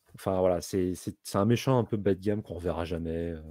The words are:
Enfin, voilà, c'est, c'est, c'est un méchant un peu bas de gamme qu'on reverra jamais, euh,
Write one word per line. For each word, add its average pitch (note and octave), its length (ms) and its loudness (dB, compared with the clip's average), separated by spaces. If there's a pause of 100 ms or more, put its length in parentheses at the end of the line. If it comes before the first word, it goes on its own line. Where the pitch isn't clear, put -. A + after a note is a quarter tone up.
(200)
Enfin, F#2+ 180 0
voilà, F2+ 220 4
c'est, F#2 340 0
c'est, - 280 -8
c'est - 160 -2
un G2+ 80 6
méchant A#2+ 320 4
un A2+ 60 2
peu A2+ 120 -2
bas G2+ 180 2
de F2+ 60 -2
gamme G#2 220 0
qu'on - 100 -12
reverra E2+ 320 -2
jamais, E2 460 -4
euh, D#2+ 100 -8 (100)